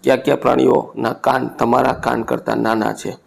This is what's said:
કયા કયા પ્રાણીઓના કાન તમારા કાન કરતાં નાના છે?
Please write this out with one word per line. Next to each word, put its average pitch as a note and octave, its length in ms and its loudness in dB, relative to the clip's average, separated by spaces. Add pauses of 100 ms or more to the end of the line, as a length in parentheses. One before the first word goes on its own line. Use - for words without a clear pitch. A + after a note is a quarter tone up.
કયા C3 120 4
કયા C#3 200 0
પ્રાણીઓના B2+ 760 2
કાન B2+ 360 -2
તમારા B2+ 440 2
કાન A#2 300 -2
કરતાં A2+ 340 -4
નાના A2 360 -2
છે? - 320 -10